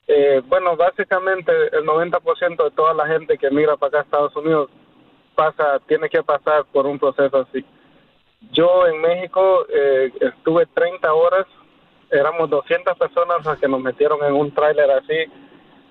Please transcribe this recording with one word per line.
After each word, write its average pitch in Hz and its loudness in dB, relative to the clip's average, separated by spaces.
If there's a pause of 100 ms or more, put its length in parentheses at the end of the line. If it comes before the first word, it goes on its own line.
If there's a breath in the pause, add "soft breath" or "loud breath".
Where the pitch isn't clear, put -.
Eh, 143 4
bueno, 180 0
básicamente 185 -2 (200)
el 151 -2
noventa 165 -2
por 165 -4
ciento 170 -4
de 147 -4
toda 160 0
la 151 -2
gente 156 -2
que 139 -2
migra 147 0
para 143 -2
acá 143 0
a 139 -4
Estados 147 -2
Unidos 151 -2 (640)
pasa, 151 0
tiene 156 0
que 165 0
pasar 151 0
por 139 0
un 143 -6
proceso 135 0
así. 135 -8 (840 soft breath)
Yo 180 2
en 160 0
México, 180 0
eh, 135 0
estuve 160 0
treinta 175 -2
horas, 175 2 (640)
éramos 156 0
doscientas 170 -2
personas 170 -2
las 151 -4
que 143 -2
nos 131 -2
metieron 147 -2
en 143 0
un 143 -2
tráiler 147 2
así, 151 -2 (600 loud breath)